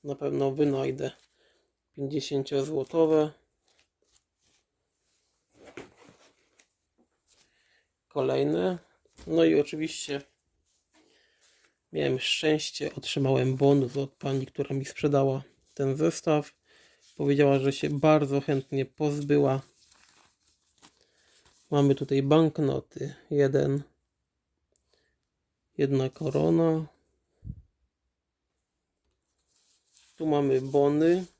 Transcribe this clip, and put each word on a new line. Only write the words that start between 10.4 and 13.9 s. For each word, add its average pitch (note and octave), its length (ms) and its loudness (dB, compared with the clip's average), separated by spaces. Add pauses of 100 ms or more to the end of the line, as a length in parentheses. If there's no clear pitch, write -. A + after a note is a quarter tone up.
miałem C#3+ 280 -2
szczęście, - 760 -2
otrzymałem C3 600 0
bonus C#3 400 2